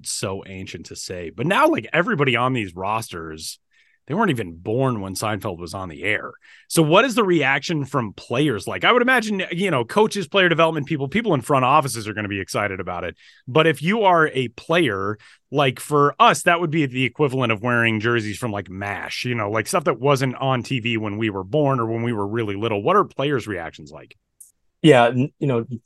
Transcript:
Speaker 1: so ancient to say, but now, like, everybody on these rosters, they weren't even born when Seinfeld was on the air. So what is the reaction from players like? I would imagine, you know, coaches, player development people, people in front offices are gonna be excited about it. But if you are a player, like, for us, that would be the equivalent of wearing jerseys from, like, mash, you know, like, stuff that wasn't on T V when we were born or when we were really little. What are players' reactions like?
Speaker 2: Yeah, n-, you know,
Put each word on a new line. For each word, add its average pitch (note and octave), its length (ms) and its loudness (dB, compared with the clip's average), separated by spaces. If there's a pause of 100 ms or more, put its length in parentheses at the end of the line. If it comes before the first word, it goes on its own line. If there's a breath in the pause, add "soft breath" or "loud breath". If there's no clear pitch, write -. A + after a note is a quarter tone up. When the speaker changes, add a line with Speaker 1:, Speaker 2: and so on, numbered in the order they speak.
Speaker 1:
so G2 440 -6
ancient F#2+ 400 -12
to - 100 -16
say, F2+ 340 -10
but B2 160 -6
now, G#3 200 4
like, D4 260 0
everybody D3 440 2
on B2+ 160 2
these G2 240 -4
rosters, F2+ 800 -6 (480)
they C3+ 80 -6
weren't G#3 160 0
even G2 260 -4
born A2 440 0
when F#2+ 140 -6
Seinfeld G#2 440 -4
was F2 140 -10
on F#2+ 160 -8
the D2+ 140 -14
air. G2+ 300 -2 (360 soft breath)
So E3 140 4
what E3+ 220 6
is B3 100 0
the A#3 80 4
reaction D3 640 2
from A#2 280 -2
players B2 540 -2
like? F#2+ 160 -6
I E3+ 80 -8
would A#3+ 120 0
imagine, A3 500 -2
you F#3 180 -2
know, B2+ 140 0
coaches, G#3 420 -2
player F#3+ 220 2
development D#3+ 400 0
people, C#3 180 -4
people G#3+ 260 -2
in B2+ 100 0
front C3 220 2
offices B2 440 2
are G#2+ 40 -6
gonna G#2 140 -6
be G2 140 -4
excited G2 400 -4
about F2 240 -8
it. E2 100 -8 (320 soft breath)
But D#3 220 4
if D3+ 140 0
you G#3 200 0
are E3+ 260 6
a C3 200 -4
player, A2 680 -2 (360 soft breath)
like, C3+ 260 2
for C#3+ 400 2
us, G#3+ 240 6
that E3+ 160 4
would E3+ 120 -2
be D3 160 2
the B2+ 180 -2
equivalent B2 480 0
of G2+ 100 -6
wearing A#2 380 2
jerseys G#2+ 360 0
from, A#2+ 140 -6
like, G2+ 180 -8
mash, F#2+ 560 -8
you B2 120 -2
know, G#2 120 -2
like, A2 200 0
stuff F3 160 0
that C3 160 0
wasn't C3 360 2
on C3 280 0
T C3 160 -2
V A2+ 160 -2
when G#2+ 200 -4
we G#2+ 140 -2
were F#2+ 140 -6
born C3+ 340 2
or A2+ 80 -2
when A#2 160 -2
we A#2+ 100 -2
were G2+ 140 -2
really G#2 300 -2
little. G#2 260 -2
What E3+ 140 2
are G3 80 6
players' C#3 420 -4
reactions D#2+ 460 -10
like? - 240 -20 (640)
Speaker 2:
Yeah, B2+ 260 10
n-, C3 300 0
you D3+ 80 -2
know, A#2 200 0 (200)